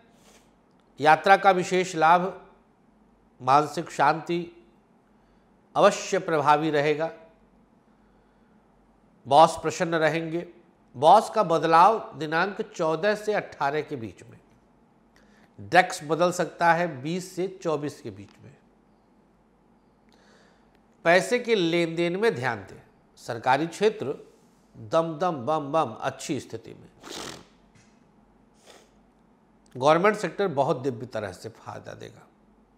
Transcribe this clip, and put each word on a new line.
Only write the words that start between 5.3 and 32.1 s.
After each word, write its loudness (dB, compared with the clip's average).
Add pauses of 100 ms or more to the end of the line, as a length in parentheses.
अवश्य 2
प्रभावी 2
रहेगा। 0 (2250)
बॉस 6
प्रसन्न -4
रहेंगे। -2 (480)
बॉस 6
का 0
बदलाव 4
दिनांक -4
चौदह -2
से -4
अठारह -4
के -10
बीच -14
में, -20 (1200)
डेस्क 2
बदल 0
सकता 0
है 0 (160)
बीस -8
से -4
चौबीस -6
के -14
बीच -20
में। -20 (2500)
पैसे 4
के 0
लेन 0
देन -2
में 0
ध्यान -4
दें। -20 (380)
सरकारी -2
क्षेत्र -2 (600)
दम -2
दम -4
बम -4
बम -2
अच्छी -8
स्थिति -16
में। -20 (2750)
गवर्नमेंट 2
सेक्टर -4
बहुत 0
दिव्य -6
तरह -8
से -16
फायदा -18
देगा। -20 (520)